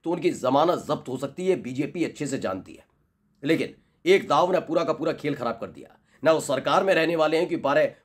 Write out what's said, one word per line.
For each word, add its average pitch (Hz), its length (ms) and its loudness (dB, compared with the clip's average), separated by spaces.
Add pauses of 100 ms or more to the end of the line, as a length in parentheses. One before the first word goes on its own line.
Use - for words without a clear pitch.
तो 165 60 -4
उनकी 175 200 0
जमानत 139 480 2
जब्त 143 300 -6
हो 127 80 -6
सकती 139 300 -8
है, 185 100 2
बीजेपी 131 480 -6
अच्छे 139 220 -6
से 131 120 -4
जानती 95 360 -6
है। - 120 -20 (580)
लेकिन 139 300 0 (320)
एक 180 220 4
दाव 170 240 2
ने 165 80 2
पूरा 165 240 -2
का 165 80 -2
पूरा 160 200 -2
खेल 147 220 -6
खराब 117 260 -6
कर 101 60 -8
दिया। - 320 -20 (260)
ना 160 80 6
वो 156 80 4
सरकार 143 440 0
में 190 100 4
रहने 160 220 2
वाले 156 200 2
हैं 175 120 0
कि 170 80 -4
बारह 139 360 2 (120)